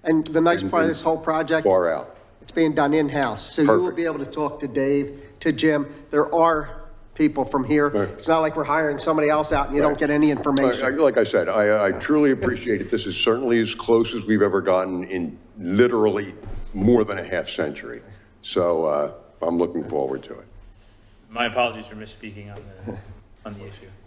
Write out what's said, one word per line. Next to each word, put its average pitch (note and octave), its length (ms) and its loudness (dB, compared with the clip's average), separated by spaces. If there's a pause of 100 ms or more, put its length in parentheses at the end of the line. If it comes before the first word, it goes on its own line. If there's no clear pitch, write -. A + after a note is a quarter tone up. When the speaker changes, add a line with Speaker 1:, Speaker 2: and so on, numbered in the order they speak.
Speaker 1:
And D#3+ 240 2
the D#3+ 120 0
nice E3+ 220 2
Speaker 2:
And, - 80 -4
Speaker 1:
part E3+ 140 2
of D#3+ 40 2
Speaker 2:
and D#3+ 60 -2
Speaker 1:
this - 80 -8
whole D#3+ 160 0
project, D#3+ 460 0
Speaker 2:
far F#2 260 4
out. C#2+ 240 -6 (280)
Speaker 1:
it's - 100 -18
being D#3+ 220 2
done D3 200 2
in-house. C#3 480 -2 (120)
So D#3+ 80 0
you C#3+ 60 2
will F3+ 100 6
Speaker 2:
Perfect. F3+ 180 -2
Speaker 1:
be E3+ 80 -2
able D3+ 160 -4
to C#3 100 -8
talk D3 300 -6
to C#3+ 80 -8
Dave, C#3 520 -2 (200)
to E3 100 0
Jim. D3 360 2 (260)
There D3 200 2
are E3 440 2 (380)
people D3+ 300 2
from C3 200 -2
here. D3 240 2
Speaker 2:
Right. G2+ 200 0
Speaker 1:
It's - 200 -8
not D#3+ 120 4
like D#3 160 -2
we're D3+ 80 -2
hiring D3 340 0
somebody D#3 300 0
else D3+ 240 2
out C#3+ 140 0
and C#3 100 -4
you D3 60 2
don't D3+ 100 4
Speaker 2:
Right. C#3+ 80 -4
Speaker 1:
get D3 100 0
any D3 200 4
information. C#3 520 0
Speaker 2:
Like, C3+ 160 0
like C3+ 200 4
I A2+ 60 4
said, F#2 260 0
I, G#2 380 4
I F#2+ 40 2
truly D3 380 2
appreciate B2 500 -2
it. - 100 -6
This A2 160 -2
is F#2 80 -6
certainly A#2+ 460 2
as G#2+ 140 -2
close A2+ 400 2
as A2 100 -6
we've G#2+ 160 2
ever G2 220 2
gotten F#2 420 0
in F2+ 320 -6 (220)
literally G#2 760 2 (380)
more G#2+ 320 4
than G2 140 -4
a F2 60 -8
half F2 260 -4
century. D2+ 500 -8 (400)
So, F2 460 0
uh, D2 260 0 (300)
I'm E2+ 160 0
looking E2+ 260 -2
forward C2+ 400 -4
to - 80 -16
it. - 140 -18 (840)
Speaker 3:
My A#2 180 -4
apologies A2+ 400 -2
for A2 100 -16
misspeaking G#2 540 -14
on G2+ 60 -14 (300)
the, G2+ 120 -10 (460)
on G#2+ 80 -12
the G2+ 140 -16
issue. G2 220 -20 (180)